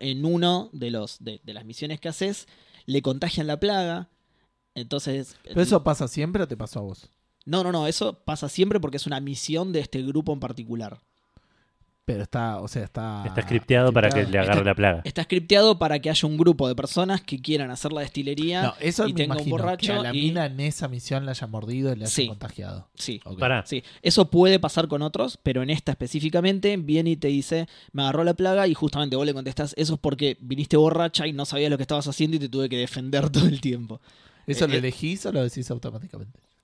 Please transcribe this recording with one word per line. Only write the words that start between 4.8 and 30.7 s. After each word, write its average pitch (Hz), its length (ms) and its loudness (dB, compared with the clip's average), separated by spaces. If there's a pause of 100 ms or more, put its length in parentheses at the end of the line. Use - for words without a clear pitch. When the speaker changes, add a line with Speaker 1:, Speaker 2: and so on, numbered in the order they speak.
Speaker 2:
¿Pero - 160 0
eso 175 240 6
pasa 147 240 2
siempre 175 340 -2
o 151 60 -2
te 127 80 -8
pasó 110 240 -8
a - 20 -8
vos? 95 280 -12 (340)
Speaker 1:
No, 175 180 0
no, 180 100 0
no, 156 140 0
eso 165 280 -2 (100)
pasa 151 240 -4
siempre 196 320 2
porque 143 160 -4
es 143 100 -6
una 139 140 -4
misión 156 520 -4
de 160 80 0
este 131 220 -6
grupo 151 300 -2
en 139 80 -4
particular. 117 580 -8 (1080)
Speaker 2:
Pero 104 180 -4
está, 113 360 -4
o 104 60 -10
sea, 113 160 -6
está 107 420 -8
Speaker 3:
Está 95 180 -4
scripteado 123 500 4
para 110 160 6
que 104 140 2
Speaker 2:
scripteado. 95 100 -2
Speaker 3:
le 98 80 4
agarre 98 200 4
Speaker 1:
Está, 98 100 2
Speaker 3:
la 95 40 4
plaga. 92 300 2
Speaker 1:
está - 180 -4
scripteado 196 560 4
para 151 220 0
que 151 100 -2
haya 156 160 2
un 151 100 0
grupo 156 300 6
de 127 80 0
personas 175 480 -2
que 131 180 -8
quieran 143 300 -2
hacer 147 220 -6
la 151 80 -4
destilería 147 640 -2
Speaker 2:
No, - 180 0
eso 170 260 0
Speaker 1:
y - 60 0
Speaker 2:
me 175 60 -2
Speaker 1:
tenga 139 160 2
un 151 40 0
Speaker 2:
imagino, 151 180 -2
Speaker 1:
borracho 180 360 0
Speaker 2:
que 208 60 2
a 208 40 -2
la 120 140 -2
Speaker 1:
y 143 60 0
Speaker 2:
mina 160 240 0
en 135 120 -6
esa 147 300 -4
misión 135 360 -4
la 135 80 -6
hayan 120 200 -8
mordido 120 400 -2
y 120 40 -4
le 110 100 -8
hayan - 40 -4
Speaker 1:
Sí. 131 160 0
Speaker 2:
contagiado. 98 720 -10
Speaker 1:
Sí. 110 280 -8
Speaker 2:
Ok. 95 140 -12
Speaker 3:
Pará. 123 260 0
Speaker 1:
Sí. 131 200 -8 (180)
Eso 175 260 6
puede 185 300 6
pasar 165 300 0
con 147 140 -2
otros, 190 380 -4
pero 127 220 0
en 135 80 -2
esta 151 220 -2
específicamente 180 840 0
viene 160 320 2
y 160 60 2
te 143 120 -2
dice, 160 400 0 (240)
"Me 139 100 -2
agarró 143 220 2
la 170 100 4
plaga", 190 320 2
y 165 80 4
justamente 143 400 -2
vos 139 120 0
le 147 80 0
contestás, 135 420 -6
"Eso 156 180 0
es 147 60 -6
porque 143 400 0
viniste 135 360 0